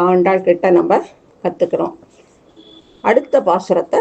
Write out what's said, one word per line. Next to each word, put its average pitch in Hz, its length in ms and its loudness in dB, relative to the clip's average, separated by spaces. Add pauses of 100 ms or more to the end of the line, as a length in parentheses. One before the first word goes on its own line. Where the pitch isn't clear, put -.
ஆண்டாள் 185 420 2
கிட்ட 180 280 0
நம்ம 175 280 2 (400)
கத்துக்கிறோம். - 560 -4 (1080)
அடுத்த 247 360 0
பாசுரத்தை 185 600 -2